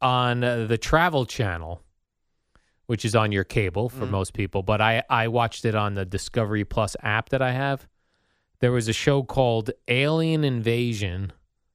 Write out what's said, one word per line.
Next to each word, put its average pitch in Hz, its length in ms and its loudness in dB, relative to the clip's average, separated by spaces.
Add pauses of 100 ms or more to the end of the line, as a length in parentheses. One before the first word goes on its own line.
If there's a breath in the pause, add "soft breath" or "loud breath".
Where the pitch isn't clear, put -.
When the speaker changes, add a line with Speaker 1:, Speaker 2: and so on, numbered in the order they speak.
Speaker 1:
on, 123 420 2
uh, 120 220 0
the 113 120 0
Travel 156 480 2
Channel, 85 560 -6 (1040)
which 110 200 -4
is 110 100 0
on 110 160 4
your 98 140 0
cable 101 420 -2
for 123 140 -8
Speaker 2:
Mm-hmm. 101 100 -4
Speaker 1:
most 95 220 -2
people, 98 280 -4
but 104 200 0
I, 113 280 2
I 117 200 0
watched 117 340 -2
it 110 100 0
on 104 200 0
the 98 100 -4
Discovery 104 640 -2
Plus - 360 -2
app 107 280 -2
that 131 120 0
I 127 120 0
have. 135 340 -4 (720)
There 123 140 4
was 113 160 0
a 110 40 2
show 139 300 2
called 117 480 0 (160)
Alien 156 560 2
Invasion, 113 880 -2 (440)